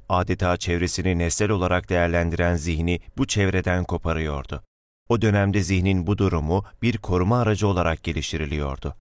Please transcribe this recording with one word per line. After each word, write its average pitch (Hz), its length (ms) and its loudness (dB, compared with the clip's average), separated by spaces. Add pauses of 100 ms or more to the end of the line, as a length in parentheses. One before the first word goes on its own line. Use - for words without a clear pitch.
adeta 90 480 0
çevresini 87 640 0
nesnel 87 320 0
olarak 90 380 0
değerlendiren 87 680 2
zihni 82 440 -2 (160)
bu 135 100 0
çevreden 92 580 0
koparıyordu. 80 800 -4 (460)
O 113 140 2
dönemde 101 400 2
zihnin 92 440 2
bu 101 120 0
durumu 87 460 2 (180)
bir 113 160 0
koruma 98 420 2
aracı 107 280 2
olarak 82 340 0
geliştiriliyordu. 73 1000 -4